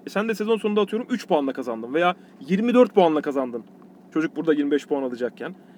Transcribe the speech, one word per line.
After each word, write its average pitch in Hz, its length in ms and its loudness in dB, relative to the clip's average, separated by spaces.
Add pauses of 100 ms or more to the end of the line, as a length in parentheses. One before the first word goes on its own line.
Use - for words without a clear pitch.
E, - 40 -12
sen 208 180 -2
de 220 60 -4
sezon 220 220 0
sonunda 208 240 0
atıyorum 214 300 -2
üç 233 180 -6
puanla 139 240 2
kazandın 120 420 -8
veya 175 200 2 (340)
yirmi 214 260 2
dört 247 200 6
puanla 160 260 6
kazandın. 127 440 -4 (500)
Çocuk 160 220 -2
burada 160 180 2
yirmi 143 160 0
beş 143 160 0
puan 139 160 -2
alacakken. 123 520 -6 (240)